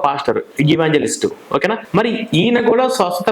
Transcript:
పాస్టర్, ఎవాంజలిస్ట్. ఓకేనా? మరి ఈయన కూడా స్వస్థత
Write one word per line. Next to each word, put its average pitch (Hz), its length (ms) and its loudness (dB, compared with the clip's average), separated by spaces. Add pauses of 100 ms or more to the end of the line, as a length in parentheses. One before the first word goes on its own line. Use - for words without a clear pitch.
పాస్టర్, 139 340 -2 (340)
ఎవాంజలిస్ట్. 151 520 0 (280)
ఓకేనా? 185 220 0 (220)
మరి 233 120 2 (300)
ఈయన 240 180 2 (120)
కూడా 240 140 4 (140)
స్వస్థత 180 340 -2